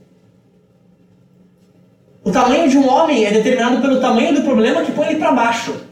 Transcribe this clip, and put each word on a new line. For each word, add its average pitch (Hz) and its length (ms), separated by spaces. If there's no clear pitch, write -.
O 196 80
tamanho 269 360
de 254 80
um 262 140
homem 285 340
é 202 60
determinado 240 500
pelo 262 200
tamanho 254 340
do 302 80
problema 262 400
que 269 80
põe 302 200
ele 311 100
pra 311 100
baixo. 233 420